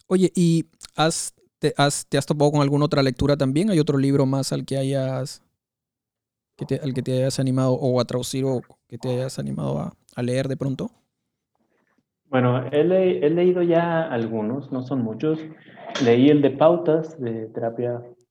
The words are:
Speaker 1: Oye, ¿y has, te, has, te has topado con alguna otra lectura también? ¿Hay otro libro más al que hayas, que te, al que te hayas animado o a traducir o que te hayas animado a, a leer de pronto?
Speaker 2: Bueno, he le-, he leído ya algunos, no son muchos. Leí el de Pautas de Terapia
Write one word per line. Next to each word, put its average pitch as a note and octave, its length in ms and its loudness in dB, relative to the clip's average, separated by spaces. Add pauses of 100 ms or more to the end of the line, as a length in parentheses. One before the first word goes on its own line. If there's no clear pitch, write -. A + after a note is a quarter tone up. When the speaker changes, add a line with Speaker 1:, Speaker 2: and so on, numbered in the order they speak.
Speaker 1:
Oye, F#3 280 2
¿y E3 300 4 (300)
has, - 380 -2 (260)
te, D3+ 180 0
has, C#3+ 300 0
te D3 100 -2
has C#3 80 -2
topado D3 260 2
con D3 100 2
alguna C#3+ 240 2
otra C#3+ 180 0
lectura C#3 340 0
también? C#3+ 320 0
¿Hay F3 100 4
otro D3 200 2
libro C#3 260 2
más C3+ 260 -2
al C3+ 140 -4
que C3+ 120 -4
hayas, C3+ 640 -4 (1160)
que C3+ 80 -10
te, C3+ 140 -4
al C3+ 140 -6
que B2+ 100 -4
te C3 160 -4
hayas C3+ 200 -2
animado C3 340 0
o B2+ 280 0
a A#2 40 0
traducir B2+ 400 -4
o B2+ 160 -2 (260)
que - 100 -16
te C3 120 -6
hayas B2+ 300 -4
animado C#3 400 -6
a, - 140 -8 (220)
a B2+ 60 -6
leer B2+ 280 -2
de C3 80 -6
pronto? C3+ 340 -6 (1300)
Speaker 2:
Bueno, B2+ 460 0
he D3 120 2
le-, F#3 420 2
he D3+ 40 4
leído F3 320 2
ya E3+ 420 2
algunos, A#2 680 -4
no B2+ 120 -4
son C3 180 -4
muchos. C3 380 -2 (640)
Leí B2 260 6
el D3+ 120 6
de C#3 100 4
Pautas D#3+ 680 2
de A2+ 280 -6
Terapia A#2 540 -6 (300)